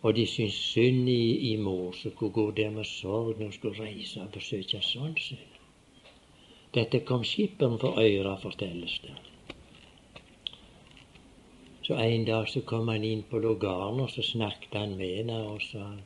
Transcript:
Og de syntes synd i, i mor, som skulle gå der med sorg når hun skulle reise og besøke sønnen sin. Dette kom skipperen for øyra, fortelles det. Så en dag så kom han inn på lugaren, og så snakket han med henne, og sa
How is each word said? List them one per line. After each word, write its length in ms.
Og 140
de 100
syntes 320
synd 340
i, 440
i 40
mor, 380
som 200
skulle 200
gå 240
der 160
med 160
sorg 460
når 140
hun 80
skulle 280
reise 360
og 120
besøke 480
sønnen 360
sin. 320
Dette 320
kom 180
skipperen 540
for 220
øyra, 420
fortelles 600
det. 100
Så 120
en 300
dag 240
så 120
kom 280
han 160
inn 260
på 120
lugaren, 580
og 100
så 120
snakket 560
han 180
med 200
henne, 220
og 120
sa 240